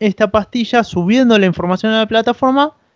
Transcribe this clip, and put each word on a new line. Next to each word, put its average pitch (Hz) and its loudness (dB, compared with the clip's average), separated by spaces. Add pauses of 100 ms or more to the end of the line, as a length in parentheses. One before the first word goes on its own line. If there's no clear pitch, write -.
esta 208 0
pastilla, 226 -2
subiendo 220 2
la 190 2
información 185 -2
a 220 0
la 214 -2
plataforma, 262 0 (220)